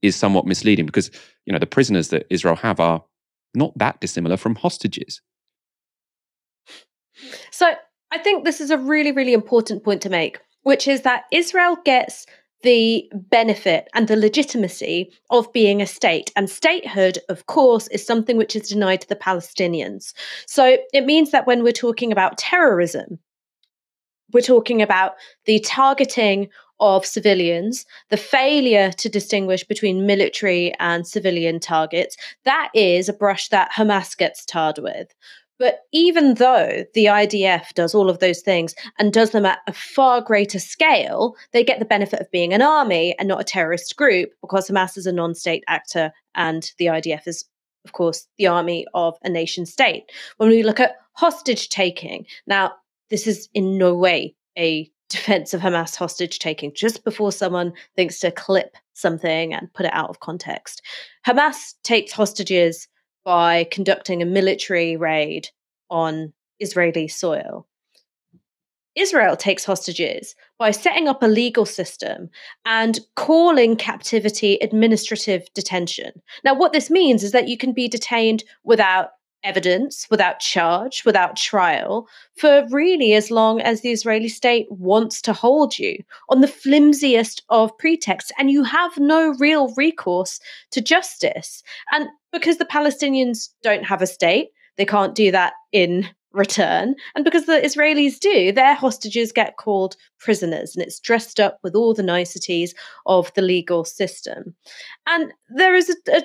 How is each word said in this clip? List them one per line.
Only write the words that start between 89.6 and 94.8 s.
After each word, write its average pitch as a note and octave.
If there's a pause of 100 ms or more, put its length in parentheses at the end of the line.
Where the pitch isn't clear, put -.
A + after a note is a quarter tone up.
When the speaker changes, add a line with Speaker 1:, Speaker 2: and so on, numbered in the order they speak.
Speaker 2:
recourse F#3+ (320)
to C4
justice. - (300)
And D4 (240)
because E4
the E4+
Palestinians C#4 (120)
don't G#3
have F#3+
a F#3
state, F#3 (300)
they G3+